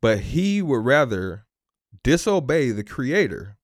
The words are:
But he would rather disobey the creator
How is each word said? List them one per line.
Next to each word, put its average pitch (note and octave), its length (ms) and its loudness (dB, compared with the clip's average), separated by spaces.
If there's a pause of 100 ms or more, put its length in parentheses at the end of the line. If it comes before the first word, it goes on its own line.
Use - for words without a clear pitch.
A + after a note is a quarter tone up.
But A2 180 2
he G3 420 0
would C3+ 220 0
rather A2 600 0 (580)
disobey D#3 680 2
the G#2 120 -4
creator B2 800 -4